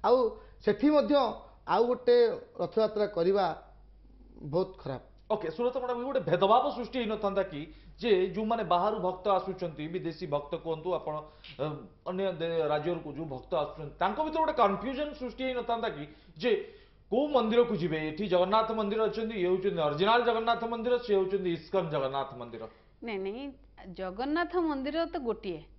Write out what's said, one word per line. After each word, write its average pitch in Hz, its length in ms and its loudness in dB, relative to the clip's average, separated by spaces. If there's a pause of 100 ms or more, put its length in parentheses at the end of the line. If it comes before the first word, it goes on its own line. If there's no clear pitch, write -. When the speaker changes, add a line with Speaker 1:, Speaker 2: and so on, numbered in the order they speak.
Speaker 1:
ଆଉ 240 120 6 (460)
ସେଠି 208 280 4
ମଧ୍ୟ 285 260 4 (500)
ଆଉ 185 160 4
ଗୋଟେ 240 340 4 (440)
ରଥଯାତ୍ରା 208 500 0
କରିବା 185 360 2 (960)
ବହୁତ 180 360 -2
ଖରାପ। 131 240 -10 (280)
Speaker 2:
ଓକେ, 214 200 -2
ସୁରତ 247 320 -2
ମ୍ୟାଡାମ, 247 160 -2
ଇଏ 247 80 -4
ଗୋଟେ 269 140 -6
ଭେଦଭାବ 196 440 4 (120)
ସୃଷ୍ଟି 247 260 -8
ହେଇନଥାନ୍ତା 208 400 -2
କି 156 180 -6 (380)
ଯେ 233 120 0 (200)
ଯୋଉମାନେ 220 340 -2
ବାହାରୁ 180 380 2
ଭକ୍ତ 180 260 -2
ଆସୁଛନ୍ତି, 180 600 -2
ବିଦେଶୀ 165 420 -6
ଭକ୍ତ 143 220 -2 (100)
କୁହନ୍ତୁ, 160 320 -6
ଆପଣ, 156 200 -4 (440)
ଅ, 135 60 -2 (420)
ଅନ୍ୟ 185 160 -4 (160)
ଦେ-, 165 320 0
ରାଜ୍ୟରୁ 160 300 0 (160)
ଯୋଉ 160 100 -6
ଭକ୍ତ 135 300 -8
ଆସୁଛନ୍ତି, 147 420 -4
ତାଙ୍କ 202 240 0
ଭିତରେ 311 180 0
ଗୋଟେ 311 120 2
confusion 240 560 0 (100)
ସୃଷ୍ଟି 247 260 -8
ହେଇନଥାନ୍ତା 240 440 -2
କି 147 160 -8 (340)
ଯେ 220 140 2 (580)
କୋଉ 262 180 2
ମନ୍ଦିରକୁ 233 460 4
ଯିବେ? 156 240 0 (140)
ଏଠି 175 160 -4
ଜଗନ୍ନାଥ 190 440 4
ମନ୍ଦିର 220 360 0
ଅଛନ୍ତି, 220 260 -4
ଇଏ 180 140 0
ହଉଛନ୍ତି 185 320 0
ଅରିଜିନାଲ 175 460 4
ଜଗନ୍ନାଥ 226 420 0
ମନ୍ଦିର, 233 300 0
ସିଏ 208 180 0
ହଉଛନ୍ତି 185 360 0
ଇସ୍କନ 175 380 -2
ଜଗନ୍ନାଥ 135 460 -2
ମନ୍ଦିର। 113 260 -12 (400)
Speaker 3:
ନାଇଁ, 220 160 -6
ନାଇଁ, 226 320 -6 (360)
ଜଗନ୍ନାଥ 240 720 -4
ମନ୍ଦିର 294 400 0 (100)
ତ 339 120 -8
ଗୋଟିଏ 214 420 -4 (180)